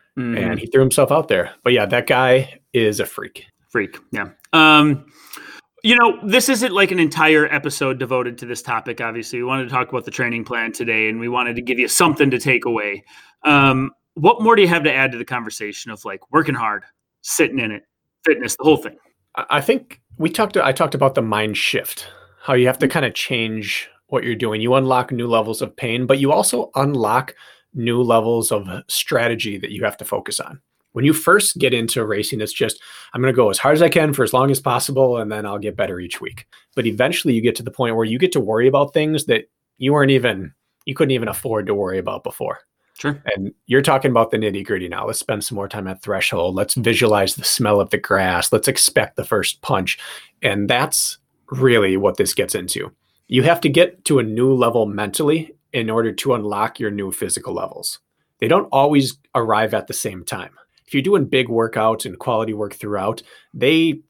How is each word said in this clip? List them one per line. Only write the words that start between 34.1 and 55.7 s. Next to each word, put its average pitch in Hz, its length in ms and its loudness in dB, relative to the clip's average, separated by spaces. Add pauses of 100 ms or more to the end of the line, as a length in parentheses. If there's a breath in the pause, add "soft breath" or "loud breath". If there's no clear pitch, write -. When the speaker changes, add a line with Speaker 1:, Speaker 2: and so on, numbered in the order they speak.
Speaker 2:
for 139 100 2
as 104 100 -2
long 131 160 4
as 135 100 2
possible, 127 580 0
and 107 140 -4
then 107 140 -6
I'll 104 140 -6
get 104 160 -6
better 95 240 -4
each 87 200 -12
week." - 280 -14 (280 soft breath)
But 117 120 0
eventually 127 480 0
you 110 60 0
get 113 160 2
to 117 60 -12
the 117 60 -8
point 117 260 -2
where 113 100 0
you 113 120 -4
get 180 140 0
to 151 80 -2
worry 113 280 2
about 139 260 0
things 156 320 -2
that - 220 0 (300)
you 135 160 0
weren't 139 160 4
even, 113 440 0 (320)
you 135 100 -8
couldn't 147 160 2
even 120 160 -2
afford 110 400 -4
to 104 80 0
worry 95 240 -2
about 95 240 -8
before. - 380 -8 (360)
Speaker 1:
Sure. 143 240 -6 (140)
Speaker 2:
And 98 180 -8 (140)
you're 135 160 4
talking 135 260 4
about 113 220 2
the 113 60 0
nitty 101 280 -2
gritty 92 220 -4
now. 98 180 -8
Let's 110 140 -6
spend 104 240 -6
some 120 120 -8
more 98 120 -6
time 101 180 -8
at 92 160 -10
threshold. 92 540 -2
Let's 95 180 -2
visualize 110 640 2
the - 80 -14
smell 104 360 2
of 95 120 0
the 101 80 0
grass. 92 520 0
Let's - 180 0
expect - 480 0
the 98 80 -6
first - 360 -2
punch. - 380 -2 (420 loud breath)
And 101 260 -2
that's - 520 -2 (320)
really 120 440 4
what 98 220 0
this 95 160 0
gets - 220 -4
into. 92 360 -8 (360)
You 123 160 2
have 170 180 4
to 151 80 2
get 175 360 2
to 147 120 4
a 120 60 4
new 117 280 2
level 117 360 4
mentally 143 680 -2 (200)